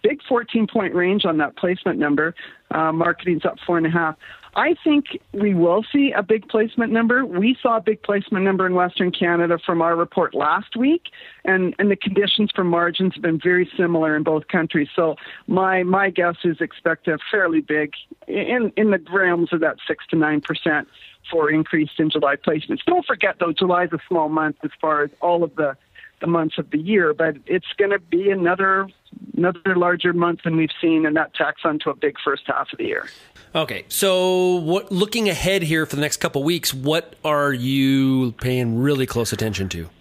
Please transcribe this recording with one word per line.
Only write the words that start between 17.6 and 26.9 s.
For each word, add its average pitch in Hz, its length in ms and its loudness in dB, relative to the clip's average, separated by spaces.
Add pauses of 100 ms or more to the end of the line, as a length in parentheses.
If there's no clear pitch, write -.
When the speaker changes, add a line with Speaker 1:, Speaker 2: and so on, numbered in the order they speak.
Speaker 1:
big, 151 320 -2 (340)
in, 208 480 -2
in 214 140 4
the 190 100 2 (140)
realms 175 400 2
of 165 60 0
that 156 180 0 (100)
six - 200 -6
to - 80 -4
nine 151 260 2
percent 151 460 -4 (420)
for 156 220 2
increase 156 480 0
in 156 100 2
July 143 260 0
placements. - 520 -4
Don't 349 180 2
forget, 196 340 0
though, 170 140 0
July 180 300 2
is 170 100 -2
a 156 140 -6
small 160 200 0
month 156 360 0
as 147 80 -6 (100)
far 151 220 2
as 143 80 -4 (100)
all 170 220 2
of 156 120 -4
the, 143 220 -2 (420)
the - 80 -4
months 165 300 0
of 170 140 -8
the 151 80 0
year, 170 340 2